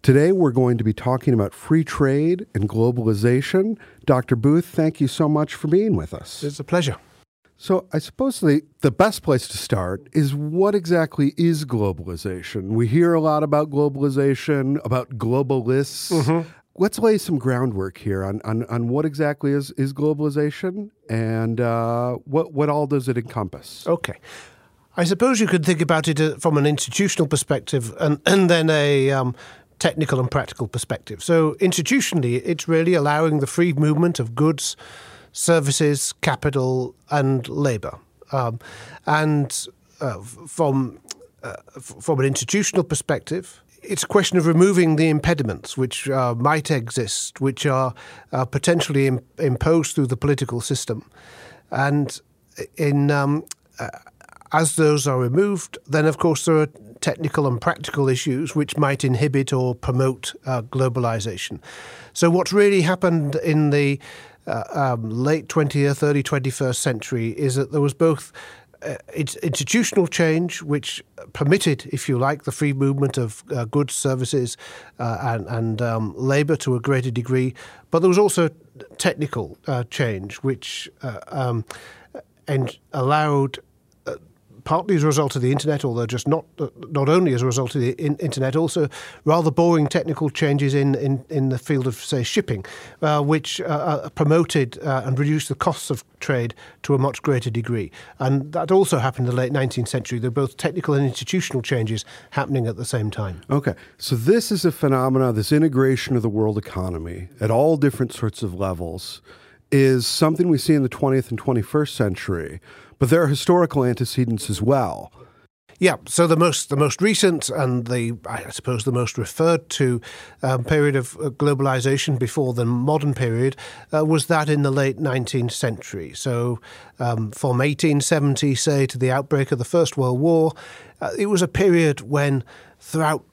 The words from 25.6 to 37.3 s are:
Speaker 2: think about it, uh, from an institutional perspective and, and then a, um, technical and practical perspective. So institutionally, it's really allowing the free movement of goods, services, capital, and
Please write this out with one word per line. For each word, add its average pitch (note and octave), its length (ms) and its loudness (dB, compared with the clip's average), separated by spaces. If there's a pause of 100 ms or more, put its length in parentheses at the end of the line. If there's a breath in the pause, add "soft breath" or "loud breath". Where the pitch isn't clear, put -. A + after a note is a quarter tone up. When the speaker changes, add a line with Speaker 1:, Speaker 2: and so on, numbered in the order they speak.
Speaker 2:
think D#3+ 160 2
about D#3+ 280 2
it, D3+ 120 0
uh, D#3 180 2
from D#3 200 2
an C#3+ 80 4
institutional D3+ 600 0
perspective C3+ 720 -2
and, D3 260 0
and F#3 240 6
then D#3+ 220 4
a, C#3+ 400 4
um, B2+ 240 0 (440 loud breath)
technical D3 400 0
and B2+ 100 0
practical - 380 -4
perspective. - 560 -8
So D#3+ 320 2
institutionally, E3+ 880 0
it's E3+ 220 -4
really E3 260 2
allowing D3+ 460 2
the C#3 80 0
free F3 260 0
movement D3+ 460 2
of A#2 160 -6
goods, D3 420 0 (540 loud breath)
services, D3 920 0
capital, C3 720 0 (160)
and C3+ 400 2